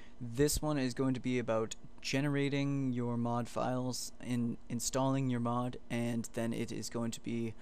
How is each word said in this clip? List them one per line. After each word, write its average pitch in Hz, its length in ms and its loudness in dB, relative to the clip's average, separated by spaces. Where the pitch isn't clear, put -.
This 123 400 2
one 151 160 2
is 127 160 0
going 131 220 2
to 123 40 -4
be 123 180 0
about 113 380 0
generating 139 960 2
your 120 240 0
mod 120 320 0
files, 123 640 0
in-, 120 300 0
installing 135 600 2
your 120 120 2
mod, 123 340 0
and 117 440 0
then 117 200 0
it 113 180 -2
is 110 180 -6
going 117 220 -2
to - 80 -6
be, 117 420 -2